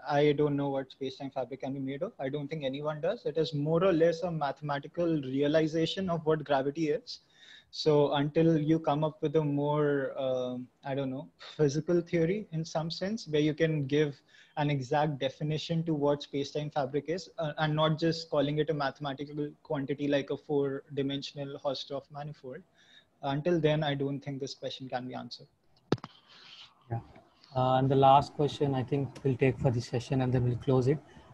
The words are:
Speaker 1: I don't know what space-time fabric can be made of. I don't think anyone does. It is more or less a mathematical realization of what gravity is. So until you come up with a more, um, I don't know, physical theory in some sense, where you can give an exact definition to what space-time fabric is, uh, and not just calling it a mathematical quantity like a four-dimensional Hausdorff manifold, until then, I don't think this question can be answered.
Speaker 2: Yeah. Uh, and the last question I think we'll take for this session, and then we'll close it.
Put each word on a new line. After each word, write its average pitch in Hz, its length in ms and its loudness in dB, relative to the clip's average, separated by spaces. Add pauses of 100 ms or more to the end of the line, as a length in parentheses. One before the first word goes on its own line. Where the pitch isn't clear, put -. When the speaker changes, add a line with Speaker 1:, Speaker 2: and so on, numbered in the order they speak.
Speaker 1:
I 147 240 4
don't 147 240 2
know 143 140 -2
what 135 220 -4
space-time 135 380 -10
fabric 131 320 -6
can 135 100 -4
be 139 80 -6
made 139 220 -6
of. 214 180 -6
I 139 80 -4
don't 143 200 -6
think 160 160 -6
anyone 147 360 -4
does. 196 260 -2
It 147 100 -6
is 156 180 0
more 160 280 2
or 190 100 6
less 165 300 4
a 180 80 -2
mathematical 151 920 -2
realization 160 840 0
of 165 180 -2
what 156 180 0
gravity 143 460 0
is. - 300 -6 (520)
So 147 420 4
until 160 440 4
you 156 200 2
come 156 260 0
up 151 160 -4
with 151 140 0
a 160 80 4
more, 143 760 0
um, 127 520 -4 (160)
I 139 100 -4
don't 135 160 -2
know, 135 180 -8 (280)
physical 156 440 2
theory 170 520 0
in 160 120 -4
some 165 260 -4
sense, 196 360 -6
where 151 140 2
you 151 140 2
can 156 320 0
give 147 340 2 (380)
an 147 120 2
exact 147 480 0
definition 151 680 -2
to 160 100 0
what 143 280 2
space-time 147 480 -4
fabric 139 380 -2
is, 180 200 -6 (100)
uh, 151 200 -4
and 151 160 0
not 156 240 4
just 165 320 0
calling 147 280 2
it 151 120 0
a 156 40 -2
mathematical 147 760 -6 (160)
quantity 143 420 -4
like 143 240 0
a 143 60 -4
four-dimensional 139 1300 -4
Hausdorff 139 480 -6
manifold, 147 500 -12 (600)
until 147 360 0
then, 156 240 2
I 143 120 0
don't 139 260 -4
think 139 200 -8
this 135 140 -8
question 131 340 -10
can 127 200 -6
be 127 60 -10
answered. 123 340 -14 (1400)
Speaker 2:
Yeah. 113 100 -4 (560)
Uh, 127 220 2
and 135 120 2
the 135 60 4
last 135 380 8
question 143 400 0
I 127 80 0
think 139 260 -2 (140)
we'll 135 140 2
take 131 220 4
for 139 120 2
this 117 160 0
session, 131 360 -2
and 127 100 0
then 123 120 4
we'll 120 120 0
close 127 320 2
it. 156 100 2 (360)